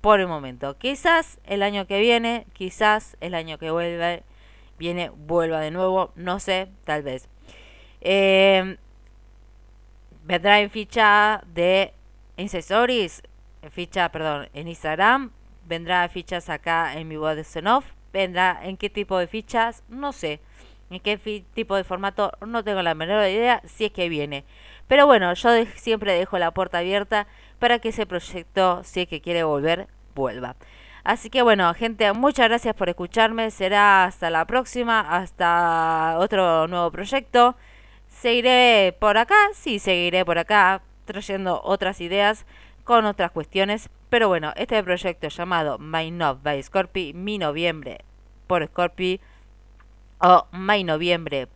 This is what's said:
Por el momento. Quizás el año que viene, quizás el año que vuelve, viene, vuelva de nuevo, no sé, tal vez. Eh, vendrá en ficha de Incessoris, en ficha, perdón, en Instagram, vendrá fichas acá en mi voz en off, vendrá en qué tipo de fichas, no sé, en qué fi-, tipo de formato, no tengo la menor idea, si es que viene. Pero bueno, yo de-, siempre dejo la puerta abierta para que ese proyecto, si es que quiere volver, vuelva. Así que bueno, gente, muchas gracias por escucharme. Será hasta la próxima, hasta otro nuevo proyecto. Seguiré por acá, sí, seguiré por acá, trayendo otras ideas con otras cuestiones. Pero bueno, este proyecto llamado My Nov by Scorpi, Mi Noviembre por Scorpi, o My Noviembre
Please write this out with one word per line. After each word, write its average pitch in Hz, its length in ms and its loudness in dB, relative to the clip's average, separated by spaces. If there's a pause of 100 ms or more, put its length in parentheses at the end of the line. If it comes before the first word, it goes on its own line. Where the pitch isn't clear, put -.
Por 208 180 6
el 185 80 0
momento. 139 500 -8
Quizás 320 640 0
el 202 200 -4
año 202 240 -4
que 196 120 -2
viene, 233 540 0
quizás 214 680 -2
el 180 140 -8
año 160 240 -8
que 160 140 -6
vuelve, 170 520 -4 (540)
viene, 175 320 -6
vuelva 160 500 -2
de 156 120 -4
nuevo, 185 440 -2
no 180 240 -6
sé, 190 300 -4 (160)
tal 151 160 -4
vez. 131 280 -10 (720)
Eh, 190 760 4 (1500)
vendrá 180 360 2
en 202 100 -2
ficha 214 760 2
de 175 460 0 (440)
Incessoris, 202 840 -2 (400)
en 151 80 -20
ficha, 175 380 -4
perdón, 156 440 -6
en 165 140 -12
Instagram, 196 640 0 (340)
vendrá 170 440 -2
fichas 175 400 -10
acá 160 480 -4
en 160 100 -12
mi 156 100 -12
voz 156 380 -6
en 165 120 -6
off, 262 180 0 (260)
vendrá 185 520 -2
en 185 140 -10
qué 202 120 -8
tipo 190 280 -4
de 175 100 -2
fichas, 226 640 -4
no 277 220 -10
sé, 156 280 -8 (500)
en 180 100 -14
qué 208 180 -4
fi-, 208 360 -10
tipo 214 220 -4
de 190 80 0
formato, 196 480 -4 (140)
no 226 180 -6
tengo 196 180 -4
la 170 140 0
menor 190 320 0
idea, 226 380 0
si 214 200 -6
es 208 60 -4
que 175 180 -4
viene. 147 360 -6 (420)
Pero 285 180 6
bueno, 196 280 6
yo 233 180 2
de-, 233 240 4
siempre 208 380 -2
dejo 185 240 0
la 170 140 0
puerta 180 280 -4
abierta 202 480 -2 (320)
para 240 200 4
que 233 100 -4
ese 220 160 -4
proyecto, 180 800 -2
si - 180 -6
es 175 60 -4
que 156 140 -10
quiere 170 220 -2
volver, 156 440 0 (280)
vuelva. 127 400 -6 (480)
Así 220 260 -2
que 262 120 0
bueno, 196 320 4
gente, 220 400 0
muchas 254 340 2
gracias 226 280 0
por 185 120 -2
escucharme. 220 640 0
Será 196 540 4
hasta 180 240 -4
la 165 160 0
próxima, 233 560 -2
hasta 165 1160 0
otro 175 500 2
nuevo 175 240 -2
proyecto. 247 640 2 (520)
Seguiré 240 920 4
por 214 180 4
acá, 247 180 2 (180)
sí, 220 260 -6
seguiré 180 440 0
por 170 140 0
acá, 190 440 2 (240)
trayendo 190 580 -4
otras 190 360 -2
ideas 202 460 0 (400)
con 226 200 4
otras 196 260 -2
cuestiones. 196 580 -2 (200)
Pero 226 180 4
bueno, 160 280 0
este 220 280 -2
proyecto 175 440 -4
llamado 170 520 -2
My 160 320 -6
Nov 143 320 -2
by 147 180 -4
Scorpi, 185 520 -4
Mi 196 260 -8
Noviembre 156 640 -4 (400)
por 170 220 0
Scorpi, 180 520 -2 (1000)
o 180 320 6
My 190 320 0
Noviembre 160 720 -2